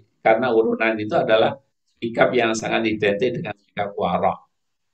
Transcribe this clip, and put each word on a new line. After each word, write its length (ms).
karena 320
urunan 480
itu 160
adalah 400
sikap 320
yang 240
sangat 320
identik 560
dengan 160
sikap 400
warok. 560